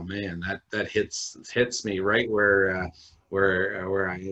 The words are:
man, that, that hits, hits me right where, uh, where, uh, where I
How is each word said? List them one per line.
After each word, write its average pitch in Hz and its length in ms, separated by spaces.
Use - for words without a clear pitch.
man, 92 380
that, 95 200
that 104 200
hits, - 460
hits 123 340
me 101 160
right 110 300
where, 98 460
uh, 90 120
where, 98 560
uh, 95 60
where 98 200
I 90 80